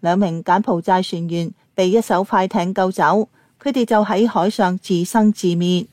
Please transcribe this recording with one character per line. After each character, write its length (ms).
兩 180
名 240
柬 200
埔 180
寨 220
船 260
員 240
被 160
一 100
艘 240
快 240
艇 260
救 160
走， 380
佢 80
哋 140
就 200
喺 240
海 220
上 280
自 260
生 280
自 160
滅。 440